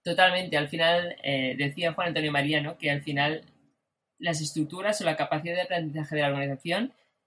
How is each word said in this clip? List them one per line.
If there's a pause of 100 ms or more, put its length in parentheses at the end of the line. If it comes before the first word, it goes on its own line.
Totalmente.
Al
final,
eh,
decía
Juan
Antonio
María,
¿no?
Que
al
final (760)
las
estructuras
o
la
capacidad
de
aprendizaje
de
la
organización (340)